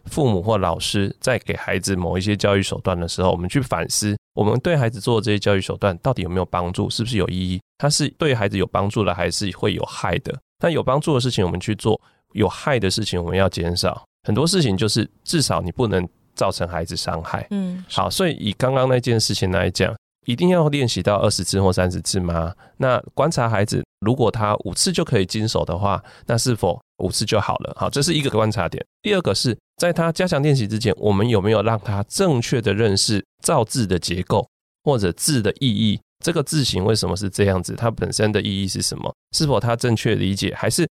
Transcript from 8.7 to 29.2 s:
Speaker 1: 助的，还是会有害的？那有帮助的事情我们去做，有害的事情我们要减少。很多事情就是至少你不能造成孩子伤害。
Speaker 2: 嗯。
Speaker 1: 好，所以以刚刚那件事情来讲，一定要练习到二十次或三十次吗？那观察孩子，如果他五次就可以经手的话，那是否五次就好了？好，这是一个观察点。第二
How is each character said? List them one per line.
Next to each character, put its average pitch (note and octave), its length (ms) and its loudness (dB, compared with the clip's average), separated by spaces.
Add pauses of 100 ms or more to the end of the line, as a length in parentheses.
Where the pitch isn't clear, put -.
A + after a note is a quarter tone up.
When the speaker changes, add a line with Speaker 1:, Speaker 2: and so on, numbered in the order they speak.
Speaker 1:
助 G#2 160 0
的， F#2 100 0
还 F2 160 -2
是 G2 200 -4
会 G2 240 -2
有 - 100 -4
害 - 360 -2
的？ - 140 -8 (280)
那 F3 80 4
有 C3+ 120 0
帮 B2+ 160 2
助 D#3 140 0
的 B2+ 80 4
事 B2 100 0
情 A2 140 0
我 F2 60 0
们 F2+ 100 -4
去 G#2+ 140 -4
做， G#2 260 0 (320)
有 G2+ 160 2
害 C3 320 -2
的 F#2+ 100 2
事 A2 140 -2
情 F2+ 180 -2
我 E2+ 60 -4
们 F2+ 80 0
要 F#2+ 140 4
减 F2 260 -2
少。 - 260 -2 (240)
很 - 80 0
多 B2 100 2
事 F#3 160 2
情 G#2+ 160 2
就 G#2+ 120 0
是 G#2 200 0 (140)
至 - 180 -2
少 F2 220 0
你 F2+ 80 -4
不 A#2+ 160 -2
能 F#2+ 180 0 (300)
造 G2+ 160 0
成 F#2 160 -4
孩 E2+ 180 -4
子 E2 120 -8
伤 E2 260 -6
害。 - 280 -8
Speaker 2:
嗯。 F#3 380 -6
Speaker 1:
好， G3 220 0
所 F#3+ 180 0
以 D3+ 40 -2
以 F#3+ 220 -4
刚 C3 200 0
刚 C3 140 2
那 B2+ 100 4
件 A#2+ 220 2
事 - 120 0
情 F#2+ 200 0
来 F2+ 180 2
讲， F2+ 240 0 (300)
一 B2 100 -2
定 F3 140 2
要 E3+ 200 4
练 C#3+ 180 0
习 A2 140 -2
到 G2+ 180 2
二 G#2 120 2
十 F#2+ 140 -2
次 F#2+ 180 0
或 F#2+ 100 4
三 F2+ 160 2
十 F2+ 120 -4
次 - 180 -2
吗？ E2+ 340 -2 (240)
那 B2+ 240 2 (140)
观 C#3+ 160 2
察 A#2+ 180 0
孩 G#2 160 2
子， - 200 -2 (160)
如 A2+ 160 2
果 A#2 120 2
他 G#2 360 0
五 F2+ 100 -6
次 - 180 0
就 E3+ 120 0
可 A#2+ 160 2
以 F#2+ 40 2
经 G#2+ 220 -2
手 E2 180 0
的 E2 140 -4
话， G2 240 0 (240)
那 A#2 100 0
是 A#2 200 0
否 F2+ 200 0 (220)
五 F#2 100 0
次 - 160 -4
就 G#2+ 160 2
好 - 180 -2
了？ - 200 -8
好， F#2+ 100 -2
这 C#3+ 140 0
是 D#3 120 2
一 D3+ 60 2
个 C#3 80 0
观 A2 220 2
察 F#2+ 180 -2
点。 - 160 -8 (160)
第 G#3 140 0
二 F#3 80 0